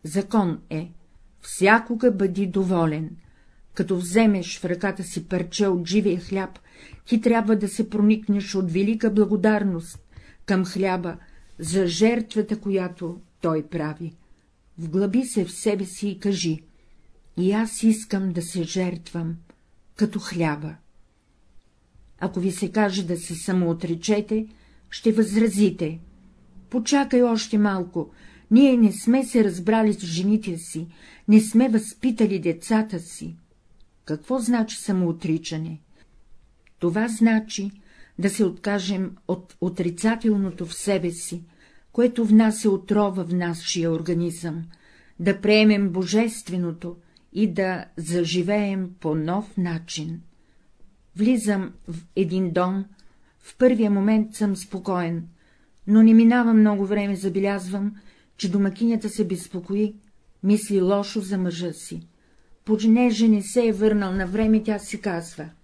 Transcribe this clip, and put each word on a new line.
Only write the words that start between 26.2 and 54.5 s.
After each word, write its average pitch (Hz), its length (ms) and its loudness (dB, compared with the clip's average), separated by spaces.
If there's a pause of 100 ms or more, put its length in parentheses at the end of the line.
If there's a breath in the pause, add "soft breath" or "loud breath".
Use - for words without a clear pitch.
„Почакай 254 520 2
още 226 360 0
малко, 185 520 -2 (400 soft breath)
ние 262 260 8
не 214 160 6
сме 254 320 0
се 226 200 2
разбрали 208 480 2
с - 120 -6
жените 185 540 -2
си, 165 300 -10 (400 loud breath)
не 214 120 10
сме 233 280 4
възпитали 220 720 0
децата 175 600 -2
си.“ 165 360 -14 (680)
Какво 156 340 -4
значи 226 380 0
самоотричане? 165 1040 -4 (1000 soft breath)
Това 202 300 0
значи 220 640 0 (480 soft breath)
да 190 120 0
се 202 140 0
откажем 190 720 -4 (120)
от - 320 -8
отрицателното 185 1040 -2
в 165 80 -14
себе 185 360 -2
си, 170 340 -12 (480 soft breath)
което 240 320 2
внася 214 460 4
отрова 196 540 0
в 165 80 -6
нашия 170 580 -2
организъм, 170 760 -4 (560 soft breath)
да 196 200 0
приемем 214 480 4
божественото 175 1080 -4 (360 soft breath)
и 202 200 0
да 185 320 -4 (120)
заживеем 180 920 -2 (100)
по 156 140 -2
нов 170 420 -4
начин. 165 640 -6 (960)
Влизам 208 560 0 (160)
в 165 80 -10 (200)
един 185 340 -2
дом, 185 340 -2 (540 soft breath)
в - 180 -20
първия 226 340 4
момент 214 440 2
съм 202 220 -2